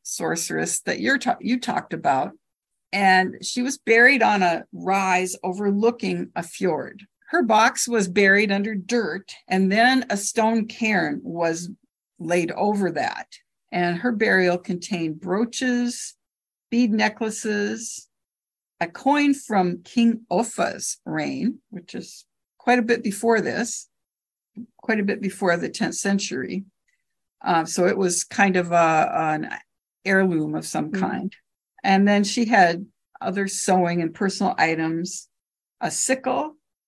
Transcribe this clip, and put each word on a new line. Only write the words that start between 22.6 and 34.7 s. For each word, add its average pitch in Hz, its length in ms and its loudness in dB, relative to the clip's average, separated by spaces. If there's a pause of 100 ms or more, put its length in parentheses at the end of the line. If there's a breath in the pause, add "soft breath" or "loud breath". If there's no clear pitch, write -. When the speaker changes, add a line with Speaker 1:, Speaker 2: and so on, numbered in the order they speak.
Speaker 1:
a 240 40 0
bit 233 200 -2
before 226 400 0
this, - 480 -6 (880)
quite 220 200 -2
a 202 60 0
bit 226 160 -2
before 185 380 0
the - 100 -4
tenth - 280 -4
century. 196 680 -4 (800)
Uh, 165 220 0
so 175 200 0
it 196 120 2
was 180 260 0
kind 196 320 2
of 175 160 0
a, 165 420 4
an 156 360 -2 (560)
heirloom 180 480 2
of 160 100 -6
some 156 260 -4
Speaker 2:
Mm-hmm. 190 120 -4
Speaker 1:
kind. - 340 -4 (480)
And 196 240 6
then 202 160 4
she 226 220 0
had 185 400 4 (340)
other 196 260 -2
sewing 180 540 2
and 165 140 -4
personal 196 420 -2
items, 160 720 -2 (540)